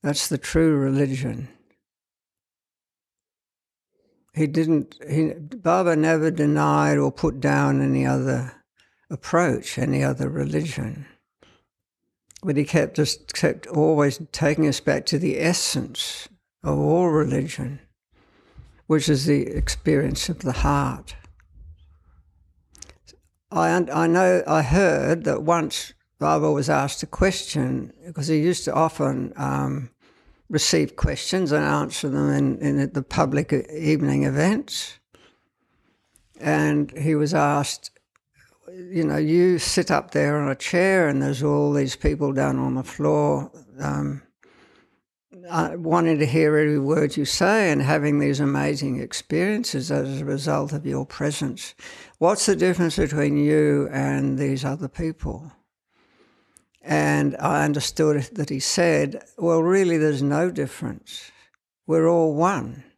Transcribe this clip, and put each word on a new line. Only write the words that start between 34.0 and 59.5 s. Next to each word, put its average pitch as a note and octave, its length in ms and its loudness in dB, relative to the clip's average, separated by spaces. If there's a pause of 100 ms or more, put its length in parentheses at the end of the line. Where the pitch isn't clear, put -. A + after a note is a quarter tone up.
events. E3 760 -2 (1400)
And D3+ 580 0
he D#3 180 2
was D3+ 180 2
asked, D3 580 0 (1000)
you E3 120 0
know, D3 140 0
"You F3 400 4
sit - 320 -2
up C#3+ 220 0
there D3 280 2
on C#3+ 100 -2
a C3+ 60 -2
chair F#3 520 2
and C3+ 140 0
there's C#3 220 -2
all D3 300 2
these C#3+ 220 0
people D3 380 0
down C3+ 260 0
on C3 160 -2
the C3 80 -4
floor, D3 640 0 (300)
um, C#3+ 420 -4 (1300)
uh, E3 280 0
wanting E3 420 2
to D3+ 60 2
hear D3+ 320 2
every D3+ 220 2
word D3 380 0
you D3 80 0
say G3 460 2
and C#3+ 100 2
having D3 380 2
these C#3+ 200 0
amazing C#3 600 -2
experiences E3+ 920 -4
as C#3 300 -2
a C#3+ 40 -6
result C#3+ 480 -2
of D3+ 120 -6
your C3+ 200 -4
presence. D3 680 -6 (460)
What's F#3 260 2
the G3 100 4
difference E3+ 420 2
between D3 400 0
you D3 540 4
and C#3 460 -2
these C3+ 280 -2
other C3+ 240 -6
people?" D#3+ 640 -8 (1400)
And D3 520 2
I D3 260 0
understood D3 580 0 (100)
that C#3+ 160 -6
he C#3 100 -6
said, D3 640 0 (140)
"Well, E3 260 2